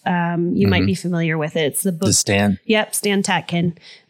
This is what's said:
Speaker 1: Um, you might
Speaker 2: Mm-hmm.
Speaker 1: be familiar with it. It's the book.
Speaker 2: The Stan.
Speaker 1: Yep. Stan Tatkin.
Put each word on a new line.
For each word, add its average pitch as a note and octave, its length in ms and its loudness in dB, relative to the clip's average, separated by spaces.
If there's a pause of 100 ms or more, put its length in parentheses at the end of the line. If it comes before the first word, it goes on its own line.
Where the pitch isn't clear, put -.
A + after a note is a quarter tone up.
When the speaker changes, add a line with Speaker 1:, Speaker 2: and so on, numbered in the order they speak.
Speaker 1:
Um, F3 500 0
you G3 120 4
might F#3 120 4
Speaker 2:
Mm-hmm. F#3 80 2
Speaker 1:
be F#3+ 80 0
familiar E3 420 -2
with D#3 180 -4
it. D#3+ 120 0
It's - 160 -4
the F#3+ 100 0
book. D#3 140 -2
Speaker 2:
The G2+ 60 2
Stan. G2+ 520 2
Speaker 1:
Yep. G#3+ 300 0
Stan G3+ 280 0
Tatkin. F3 540 -2 (320)